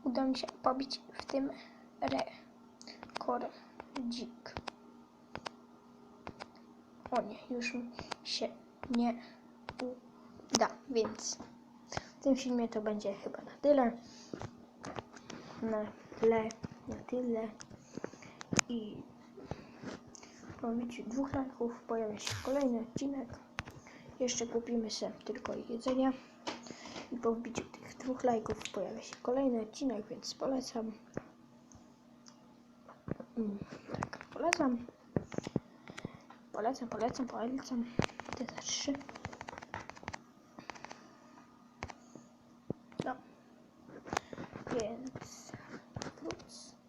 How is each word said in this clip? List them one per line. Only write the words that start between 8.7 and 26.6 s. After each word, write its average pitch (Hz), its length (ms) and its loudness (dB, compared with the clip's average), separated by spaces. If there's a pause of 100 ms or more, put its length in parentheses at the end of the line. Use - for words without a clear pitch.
nie 240 240 6 (1400)
uda, 226 120 10 (220)
więc 220 480 2 (840)
w - 40 -14
tym 269 120 10
filmie 247 340 4
to 226 120 2
będzie 208 320 2
chyba - 240 -4
na - 140 -10 (100)
tyle. 269 300 12 (1700)
Na 220 240 2 (340)
tle, 226 240 10 (440)
na 220 80 -2
tyle. 226 520 0 (1200)
I 214 280 -2 (1600)
po 247 60 0
wbiciu 240 360 0
dwóch 269 300 0
lajków 262 540 0
pojawi 214 320 2
się - 160 0 (100)
kolejny 262 340 4
odcinek. 277 500 -2 (880)
Jeszcze 240 280 0
kupimy 233 440 0
sobie 220 200 -2 (140)
tylko - 280 -4 (160)
jedzenie. 262 420 4 (1000)